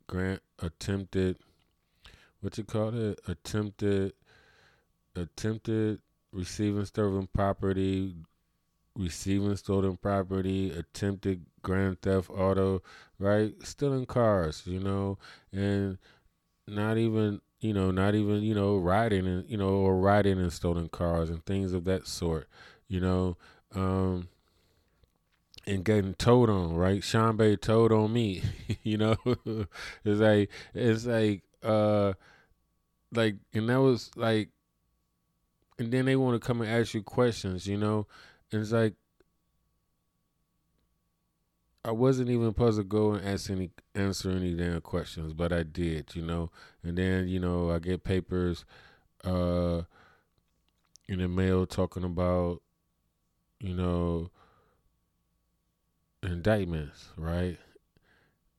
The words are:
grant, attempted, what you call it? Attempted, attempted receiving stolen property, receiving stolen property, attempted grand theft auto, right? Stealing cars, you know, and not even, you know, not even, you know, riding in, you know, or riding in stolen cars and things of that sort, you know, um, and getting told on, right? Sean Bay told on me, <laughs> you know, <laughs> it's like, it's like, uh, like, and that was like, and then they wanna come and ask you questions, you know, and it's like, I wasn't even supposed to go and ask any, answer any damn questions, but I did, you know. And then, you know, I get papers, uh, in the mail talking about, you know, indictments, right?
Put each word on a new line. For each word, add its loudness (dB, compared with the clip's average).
grant, -4
attempted, -2
what -8
you -8
call -2
it? -4
Attempted, -2
attempted -2
receiving -2
stolen -2
property, 0
receiving -2
stolen 0
property, -2
attempted -4
grand 0
theft 0
auto, 2
right? 2
Stealing -4
cars, 2
you -4
know, -2
and 0
not 0
even, 0
you -2
know, 2
not 2
even, 2
you 0
know, 2
riding 2
in, -2
you -6
know, 0
or 4
riding 4
in 0
stolen -2
cars -2
and -8
things -2
of -4
that -2
sort, -4
you -2
know, 0
um, 0
and -2
getting 2
told 6
on, 0
right? 2
Sean 2
Bay 6
told 4
on 4
me, -2
<laughs> -6
you 0
know, 4
<laughs> -2
it's 2
like, 6
it's 2
like, 0
uh, 2
like, 2
and 0
that 4
was 2
like, 0
and -4
then 2
they 4
wanna 2
come -2
and -4
ask 0
you -2
questions, -2
you -2
know, 0
and -2
it's -6
like, 2
I -4
wasn't 2
even 2
supposed 2
to 0
go 2
and -4
ask -4
any, -4
answer -2
any -2
damn -2
questions, -6
but -2
I 0
did, -6
you -6
know. -4
And -4
then, 0
you -2
know, 0
I 0
get -4
papers, -2
uh, 0
in -4
the 0
mail 2
talking -4
about, 0
you -6
know, -2
indictments, -2
right? -4